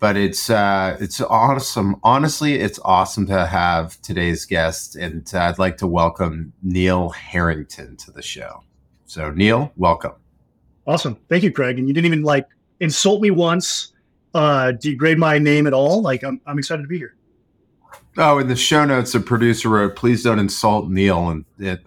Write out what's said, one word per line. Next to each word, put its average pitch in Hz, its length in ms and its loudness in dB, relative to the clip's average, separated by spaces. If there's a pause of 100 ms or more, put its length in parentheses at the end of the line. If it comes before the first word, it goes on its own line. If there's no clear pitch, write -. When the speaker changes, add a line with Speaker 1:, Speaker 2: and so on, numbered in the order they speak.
Speaker 1:
But 104 160 2
it's, 101 340 -2
uh, 98 480 0
it's 104 220 -8
awesome. 117 840 0
Honestly, 143 520 2
it's - 300 -4
awesome 95 420 0
to 92 200 0
have 85 560 -2
today's 85 420 -4
guest. 82 520 -4
And 82 380 -10
I'd 85 260 0
like 92 180 0
to 95 80 -2
welcome 85 640 -2 (120)
Neil 90 460 0
Harrington 82 880 -4
to - 120 -20
the - 120 -20
show. - 420 -16 (420)
So, 78 240 -10
Neil, 110 460 2
welcome. 87 380 0 (680)
Speaker 2:
Awesome. 147 320 -4 (120)
Thank 175 160 2
you, 185 80 2
Craig. 127 260 -2
And 131 80 -4
you 139 80 0
didn't 170 120 2
even, 160 160 0
like, 143 240 0 (340)
insult 190 420 0
me 208 80 4
once, 170 640 -2 (420)
uh, 143 380 2
degrade 147 440 0
my 156 220 4
name 147 280 4
at 139 60 0
all. 151 300 2
Like, 131 200 -2
I'm, 131 220 -8
I'm 147 140 -6
excited 147 240 -6
to 139 60 -14
be 175 100 -6
here. 120 160 -14 (1040)
Speaker 1:
Oh, 151 200 6
in 127 100 0
the 123 80 0
show 151 280 2
notes, 127 280 0
the 113 80 2
producer 117 480 2
wrote, 101 280 2
"Please 120 260 2
don't 113 160 2
insult 101 500 0
Neil 92 420 2
and, 78 140 -6 (140)
and 92 280 -8